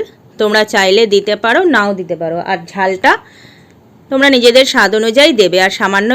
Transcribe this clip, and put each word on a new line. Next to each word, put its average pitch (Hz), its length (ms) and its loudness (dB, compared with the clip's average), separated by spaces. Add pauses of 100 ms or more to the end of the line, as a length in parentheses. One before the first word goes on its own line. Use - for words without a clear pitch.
(400)
তোমরা 214 220 0 (120)
চাইলে 196 300 2 (100)
দিতে 202 200 0 (100)
পারো, 240 160 0 (140)
নাও 208 160 0 (100)
দিতে 175 220 -8
পারো। 165 160 -6 (140)
আর 185 80 -4 (120)
ঝালটা 190 400 -2 (1000)
তোমরা 269 240 0
নিজেদের 240 380 4
স্বাদ 208 260 2
অনুযায়ী 226 320 2 (100)
দেবে। 180 240 0
আর 190 140 -2
সামান্য 196 360 -2